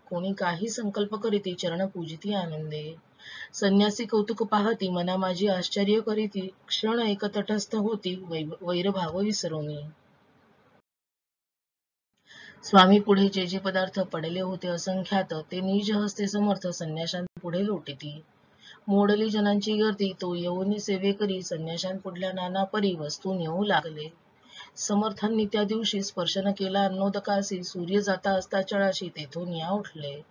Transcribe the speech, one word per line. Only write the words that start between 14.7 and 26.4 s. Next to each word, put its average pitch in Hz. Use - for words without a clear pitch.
ते 180
निज 202
हस्ते 208
समर्थ 202
संन्याशांपुढे 175
लोटिती. 151
मोडली 208
जनांची 208
गर्दी, 208
तो 180
येऊनी 185
सेवे 196
करी, 196
संन्याशांपुढल्या 180
नाना 185
परी 202
वस्तू 156
नेऊ 170
लागले. 160
समर्थांनी 214
त्या 208
दिवशी 208
स्पर्श 185
न 196